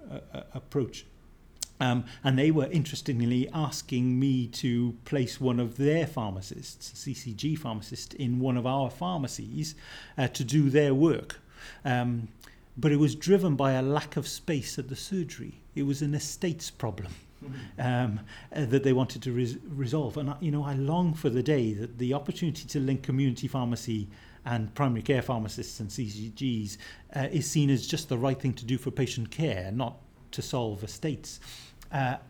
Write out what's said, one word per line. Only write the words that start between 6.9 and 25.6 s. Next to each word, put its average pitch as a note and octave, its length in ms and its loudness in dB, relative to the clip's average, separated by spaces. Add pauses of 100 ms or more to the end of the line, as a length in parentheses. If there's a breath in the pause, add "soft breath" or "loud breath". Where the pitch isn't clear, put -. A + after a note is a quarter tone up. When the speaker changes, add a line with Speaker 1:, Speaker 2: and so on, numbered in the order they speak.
Speaker 1:
C - 140 -8
C A#2 220 -8
G D3+ 220 -2
pharmacists, A#2 580 -8
in B2 240 0
one B2+ 180 2
of A#2+ 100 0
our C3 220 0
pharmacies, D3+ 840 -4 (420 loud breath)
uh, C3 120 4
to - 160 -2
do C#3 260 6
their C#3+ 240 8
work. D3 460 4 (440 loud breath)
Um, B2 440 0 (480 loud breath)
but D3 160 4
it D3 40 6
was D3 200 6
driven F3 400 4
by C3+ 160 4
a C3 100 4
lack C#3+ 340 0
of D3 120 -2
space - 500 -4
at B2+ 100 -4
the C#3 80 -6
surgery. - 640 -6 (140)
It D3 80 0
was C#3 200 0
an D3 120 2
estates D#3+ 560 -4
problem, F#2+ 420 -6 (320)
Speaker 2:
Mm-hmm. C3 380 -10
Speaker 1:
um, B2 380 0 (360 loud breath)
uh, D3+ 80 0
that C3 180 4
they C3+ 120 6
wanted B2 300 0
to C3 60 -2
res-, A#2+ 280 0 (100)
resolve. C#3 480 -2
And, C#3+ 140 -2
I, C#3 100 -4
you E3 100 0
know, D3 140 0
I C#3+ 80 -4
long D#3 400 2
for D#3 160 0
the B2 140 2
day A#2+ 320 2
that A#2 240 -6
the B2+ 160 0
opportunity C#3+ 520 -2
to D3 140 -2
link C3 220 0
community C3 440 0
pharmacy A#2+ 600 -2 (380 loud breath)
and A2+ 280 -2
primary B2 280 2
care C3 180 4
pharmacists A#2 580 -4